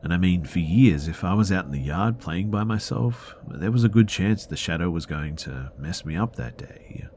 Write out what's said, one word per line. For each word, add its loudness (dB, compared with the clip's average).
And 0
I 2
mean, 4
for -2
years, 6
if -6
I 0
was 4
out 0
in -8
the -4
yard -2
playing -4
by -2
myself, -4
there -4
was 4
a 6
good 6
chance 0
the -8
shadow -2
was -2
going -6
to -10
mess -8
me -6
up -2
that -10
day. -16